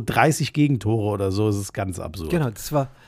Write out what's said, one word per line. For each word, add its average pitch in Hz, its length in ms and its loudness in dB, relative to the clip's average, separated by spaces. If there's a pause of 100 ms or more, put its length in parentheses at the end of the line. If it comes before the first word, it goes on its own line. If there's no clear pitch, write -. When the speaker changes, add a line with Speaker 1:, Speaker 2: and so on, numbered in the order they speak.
Speaker 1:
dreißig 123 480 2
Gegentore 117 580 2
oder 98 220 0
so. 104 140 2
Das 104 100 2
ist 101 160 -6
ganz 95 280 -4
absurd. 80 300 -8
Speaker 2:
Genau, 151 200 0
das - 220 -10
war 139 180 0 (180)